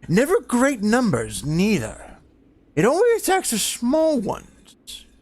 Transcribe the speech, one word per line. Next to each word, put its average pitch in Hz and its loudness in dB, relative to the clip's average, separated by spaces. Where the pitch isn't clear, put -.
Never 285 2
great 247 0
numbers, 143 0
neither. 160 -2
It 160 2
only 392 4
attacks 370 0
the 226 -2
small 302 0
ones. - -12